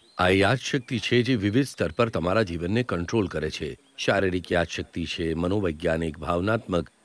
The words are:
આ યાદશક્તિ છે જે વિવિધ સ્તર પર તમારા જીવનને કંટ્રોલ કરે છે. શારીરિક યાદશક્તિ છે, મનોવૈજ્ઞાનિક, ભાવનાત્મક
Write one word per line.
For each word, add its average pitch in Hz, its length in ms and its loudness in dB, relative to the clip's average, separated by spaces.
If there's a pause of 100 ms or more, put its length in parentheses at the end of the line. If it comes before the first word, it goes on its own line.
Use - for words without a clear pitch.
(180)
આ 90 100 4
યાદશક્તિ 113 680 2
છે 120 240 2
જે 123 140 2
વિવિધ 104 340 2
સ્તર 82 220 -2
પર 117 160 2
તમારા 92 340 2
જીવનને 87 400 -2
કંટ્રોલ 92 440 -2
કરે 78 240 -4
છે. 76 200 -8 (280)
શારીરિક 95 540 0
યાદશક્તિ 85 520 -2
છે, 82 300 -4
મનોવૈજ્ઞાનિક, 82 840 -2
ભાવનાત્મક 87 760 -2 (120)